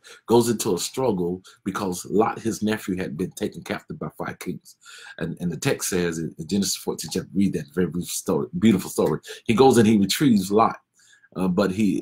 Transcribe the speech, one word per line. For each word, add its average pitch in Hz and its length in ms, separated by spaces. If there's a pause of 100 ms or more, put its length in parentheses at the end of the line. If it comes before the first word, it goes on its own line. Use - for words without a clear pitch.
(260)
Goes 117 240
into 107 240
a 85 60
struggle 92 640 (200)
because 95 420
Lot, 110 340
his 107 240
nephew, 107 340
had 92 180
been 90 160
taken - 300
captive - 380
by 78 180
five - 220
kings. - 360 (440)
And, 80 200
and 87 120
the 78 60
text - 320
says 87 280
in, 80 220
in 80 80
Genesis 101 280
fourteen - 380
chapter, 85 220
read 95 180
that 78 220
very 90 100
brief 82 220
story, - 400 (100)
beautiful 101 320
story. 82 300 (260)
He 120 80
goes 123 240
and 107 100
he 110 120
retrieves 98 520
Lot, 107 260 (580)
uh, 92 120
but 92 240
he, 95 300